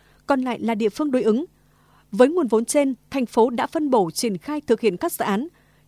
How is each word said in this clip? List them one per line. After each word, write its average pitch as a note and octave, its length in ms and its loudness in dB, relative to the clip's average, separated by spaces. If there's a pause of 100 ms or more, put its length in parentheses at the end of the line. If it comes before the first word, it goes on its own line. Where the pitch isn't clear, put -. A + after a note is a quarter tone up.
(260)
còn C#4 140 0
lại B3+ 200 -6
là A3+ 140 -2
địa G#3+ 140 0
phương D4+ 220 -2
đối B3+ 120 0
ứng. A3+ 220 2 (680)
Với B3 160 6
nguồn E4+ 180 0
vốn A3+ 180 0
trên, C#4 300 0 (160)
thành C4 160 -2
phố A#3+ 240 2
đã A#3+ 160 -2
phân D4+ 240 -2
bổ G3+ 200 2
triển G3+ 280 -4
khai D4 220 -8
thực A3+ 200 0
hiện F#3+ 160 0
các E4 160 -4
dự - 120 -6
án A3 240 -2 (400)